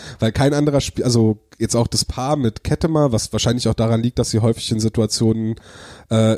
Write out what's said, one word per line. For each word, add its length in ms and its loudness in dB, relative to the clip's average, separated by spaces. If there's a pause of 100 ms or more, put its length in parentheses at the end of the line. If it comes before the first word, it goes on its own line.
(200)
Weil 120 0
kein 240 2
anderer 260 2
Spiel, 240 -6
also 320 2 (220)
jetzt 160 -2
auch 120 2
das 160 -2
Paar 320 -2
mit 280 -2
Kettemer, 480 0
was 200 -2
wahrscheinlich 380 0
auch 60 0
daran 260 0
liegt, 180 -2
dass 120 -2
sie 80 2
häufig 320 -2
in 100 -2
Situationen, 760 0 (560)
äh, 260 4